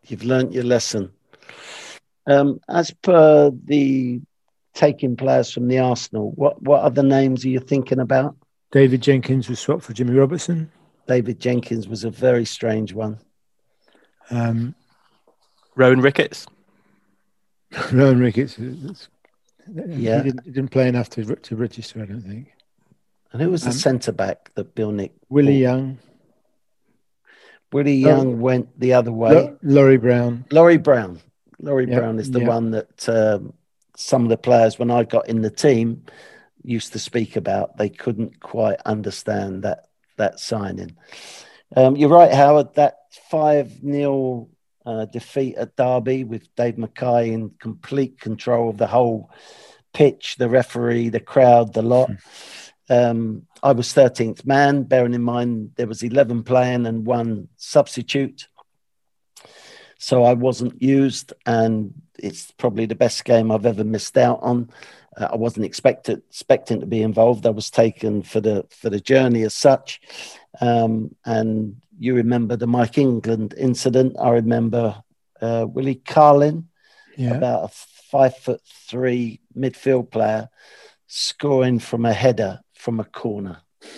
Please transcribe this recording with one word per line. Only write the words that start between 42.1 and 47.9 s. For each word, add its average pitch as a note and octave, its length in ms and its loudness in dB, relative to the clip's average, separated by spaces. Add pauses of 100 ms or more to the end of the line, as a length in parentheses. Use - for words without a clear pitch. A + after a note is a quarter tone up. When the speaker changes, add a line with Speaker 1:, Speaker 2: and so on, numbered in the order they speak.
Speaker 1:
Howard, C#3+ 420 4
that D3 200 2 (340)
five D3+ 540 -2
nil, C#3 640 -4 (360)
uh, - 200 -8
defeat B2+ 520 -8
at A#2 180 -10
Derby B2+ 480 -2
with A2 320 -14
Dave A#2+ 220 -4
Mackay A#2 540 -2
in A2 280 -8
complete C3 600 -8